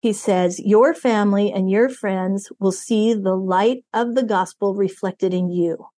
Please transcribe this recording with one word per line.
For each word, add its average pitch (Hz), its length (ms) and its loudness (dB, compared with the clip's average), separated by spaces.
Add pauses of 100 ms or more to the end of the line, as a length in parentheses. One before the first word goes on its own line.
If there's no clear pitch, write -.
He 226 120 0
says, 185 480 0
"Your 226 340 4
family 208 560 2
and 190 200 -2
your 220 180 2
friends 196 720 -4
will 196 140 0
see 220 420 0
the 190 220 -2
light 190 480 0 (100)
of 233 200 -2
the 262 100 2
gospel 196 500 -2
reflected 190 580 -4
in 180 180 -2
you. 170 360 -4 (120)